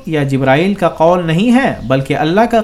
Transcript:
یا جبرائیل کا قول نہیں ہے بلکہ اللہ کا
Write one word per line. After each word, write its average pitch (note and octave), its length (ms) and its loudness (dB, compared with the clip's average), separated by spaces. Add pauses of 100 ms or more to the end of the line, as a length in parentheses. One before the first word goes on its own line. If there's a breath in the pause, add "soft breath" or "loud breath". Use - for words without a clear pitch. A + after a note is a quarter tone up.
یا D#3 180 -2
جبرائیل C#3 500 0
کا F3+ 220 0
قول F3 300 2
نہیں G3 280 2
ہے A#3+ 200 2 (120)
بلکہ C3+ 300 -2
اللہ F#3 340 0
کا A3+ 140 0